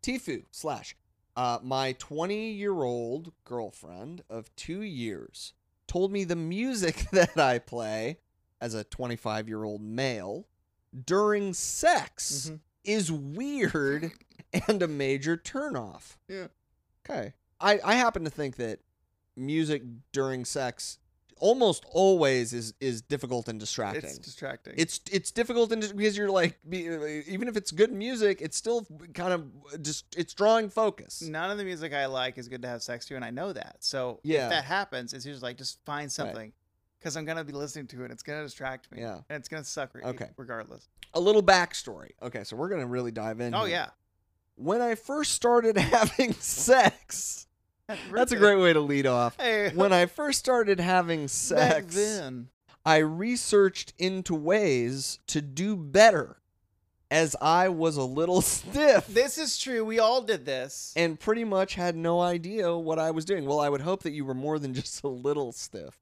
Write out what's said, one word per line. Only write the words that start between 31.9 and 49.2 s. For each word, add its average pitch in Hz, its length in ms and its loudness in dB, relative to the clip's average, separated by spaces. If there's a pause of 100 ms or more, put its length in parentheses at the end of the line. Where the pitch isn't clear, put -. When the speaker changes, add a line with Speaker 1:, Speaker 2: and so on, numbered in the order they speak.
Speaker 2:
I 139 140 -2
like 131 300 -4
is 120 100 -14
good 127 160 -12
to 123 40 -8
have 120 140 -8
sex 120 260 -10
to, 143 80 -12
and 127 100 -10
I 113 60 -12
know 165 220 -6
that. - 280 -12
So 127 420 -4
Speaker 1:
Yeah. 143 220 2
Speaker 2:
if 117 60 -4
that 156 140 0
happens, 139 480 -4
it's 127 120 -14
usually 131 240 -10
like, 127 80 -14
just 135 280 -12
find 147 200 -8
Speaker 1:
Right. 131 60 -10
Speaker 2:
something, 113 420 -8 (480)
'cause 151 140 -8
I'm 156 100 -8
gonna 160 180 -6
be 147 100 -12
listening 143 340 -10
to 123 160 -12
it. 123 80 -12
It's 117 120 -18
gonna 151 200 -10
distract 131 480 -12
me. 110 100 -14
Speaker 1:
Yeah. 107 180 -10 (100)
Speaker 2:
And 151 100 -10
it's 127 100 -18
gonna 156 140 -10
suck 135 320 -8
re-, - 80 -16
Speaker 1:
Okay. 127 340 -8
Speaker 2:
regardless. 117 520 -12 (240)
Speaker 1:
A 165 60 2
little 208 240 6
backstory. 175 640 2 (120)
Okay, 117 220 -8
so 113 120 -12
we're 151 140 -4
gonna 156 180 -4
really 120 240 -4
dive 113 280 -6
in 120 160 -4
Speaker 2:
Oh, 208 100 0
Speaker 1:
here. 190 100 -4
Speaker 2:
yeah. 170 140 -4 (640)
Speaker 1:
When 185 260 0
I 233 140 0
first 285 380 -4
started 233 440 4
<laughs> - 0 -
having 220 560 4
sex, - 1120 4 (420)
Speaker 2:
Happy 208 140 -10 (120)
Speaker 1:
that's 247 200 4
a - 20 2
Speaker 2:
birthday. - 20 -2 (180)
Speaker 1:
great 190 60 6
way 175 120 8
to 156 80 6
lead 143 240 2
off. 120 340 2